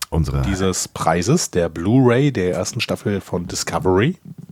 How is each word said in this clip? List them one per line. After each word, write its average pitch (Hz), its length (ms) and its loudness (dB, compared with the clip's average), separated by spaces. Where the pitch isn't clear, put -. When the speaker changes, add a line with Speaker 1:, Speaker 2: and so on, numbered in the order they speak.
Speaker 1:
Unsere 71 320 0
Speaker 2:
dieses 92 480 -2
Preises, 87 600 0
der 85 180 0
Blu-ray 120 640 4
der 90 220 0
ersten 92 260 -4
Staffel 98 400 -4
von 90 260 -6
Discovery. 92 680 0